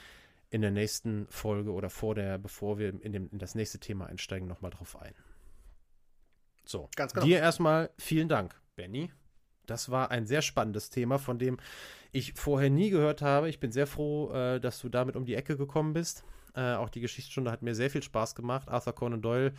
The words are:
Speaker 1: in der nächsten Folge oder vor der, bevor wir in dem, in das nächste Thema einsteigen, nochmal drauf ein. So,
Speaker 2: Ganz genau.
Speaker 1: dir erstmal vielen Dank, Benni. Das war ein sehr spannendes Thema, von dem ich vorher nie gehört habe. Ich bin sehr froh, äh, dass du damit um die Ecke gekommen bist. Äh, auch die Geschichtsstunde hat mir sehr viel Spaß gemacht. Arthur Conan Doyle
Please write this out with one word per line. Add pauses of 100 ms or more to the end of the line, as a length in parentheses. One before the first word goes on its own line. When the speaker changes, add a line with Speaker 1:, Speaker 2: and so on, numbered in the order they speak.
(500)
Speaker 1:
in
der
nächsten
Folge
oder
vor
der,
bevor
wir (140)
in
dem,
in
das
nächste
Thema
einsteigen,
nochmal
drauf
ein. (1500)
So,
Speaker 2:
Ganz
genau.
Speaker 1:
dir
erstmal
vielen
Dank, (200)
Benni. (560)
Das
war
ein
sehr
spannendes
Thema,
von
dem (560)
ich
vorher
nie
gehört
habe.
Ich
bin
sehr
froh,
äh,
dass
du
damit
um
die
Ecke
gekommen
bist. (320)
Äh,
auch
die
Geschichtsstunde
hat
mir
sehr
viel
Spaß
gemacht.
Arthur
Conan
Doyle